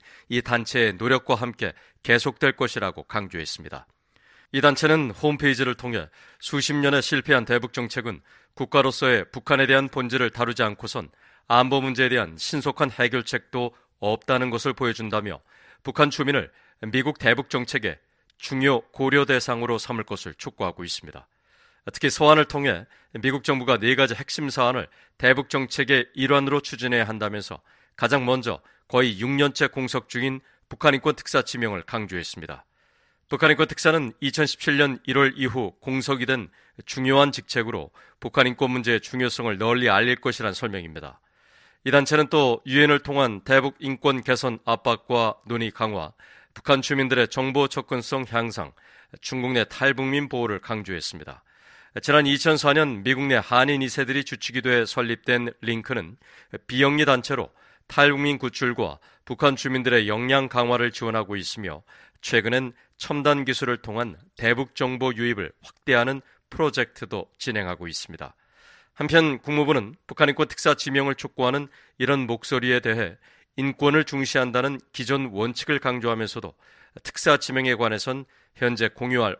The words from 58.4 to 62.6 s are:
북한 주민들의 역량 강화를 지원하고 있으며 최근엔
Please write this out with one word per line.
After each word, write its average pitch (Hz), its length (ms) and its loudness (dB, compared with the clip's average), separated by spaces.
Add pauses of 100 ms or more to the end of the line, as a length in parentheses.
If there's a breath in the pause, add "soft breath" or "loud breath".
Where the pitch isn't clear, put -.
북한 135 320 0
주민들의 123 520 2
역량 127 400 0
강화를 120 420 0
지원하고 110 460 -4
있으며 87 460 -10 (380 soft breath)
최근엔 120 520 0 (240 soft breath)